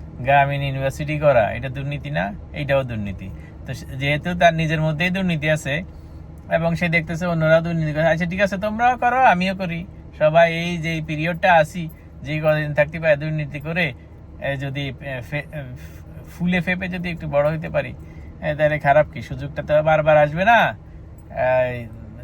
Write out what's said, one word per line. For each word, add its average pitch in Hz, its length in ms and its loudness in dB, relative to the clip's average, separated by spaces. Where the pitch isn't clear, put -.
গ্রামীণ 139 420 4
ইউনিভার্সিটি 139 580 -4
করা, 120 320 4
এটা 120 180 -6
দুর্নীতি 139 400 -8
না? 180 240 -4
এইটাও 139 300 0
দুর্নীতি। 101 460 -6
তো 127 60 -8
সে-, - 140 -12
যেহেতু 143 480 -2
তার 170 180 6
নিজের 160 280 0
মধ্যেই 156 280 0
দুর্নীতি 175 400 0
আছে 151 340 -2
এবং 165 260 0
সে 175 140 0
দেখতেছে 165 360 -2
অন্যরাও 165 360 4
দুর্নীতি 160 320 -2
করে, 156 140 2
"আচ্ছা, 160 180 2
ঠিক 185 160 -2
আছে, 196 160 0
তোমরাও 226 400 0
করো, 247 280 4
আমিও 190 300 4
করি, 170 300 -6
সবাই 165 340 6
এই 170 240 -2
যে 160 300 -2
পিরিয়ডটা 165 460 2
আসি, 160 360 2
যে 156 160 -4
কদিন 151 340 0
থাকতে 156 260 0
পারে 160 160 4
দুর্নীতি 151 440 -4
করে, 160 340 -2
এ, 139 140 -2
যদি, 135 460 -6
এ, 131 200 -10
ফে-, 147 240 -8
এ, 143 80 -10
ফুলে 180 240 0
ফেপে 185 260 -2
যদি 175 220 -6
একটু 165 180 -8
বড় 143 240 2
হইতে 160 180 -6
পারি, 135 240 -2
এ, 156 140 -2
তাহলে 151 240 2
খারাপ 147 340 6
কি? 123 80 -10
সুযোগটা 139 420 -8
তো 151 200 4
বারবার 156 340 6
আসবে 151 280 4
না।" 196 320 4
এই 127 560 0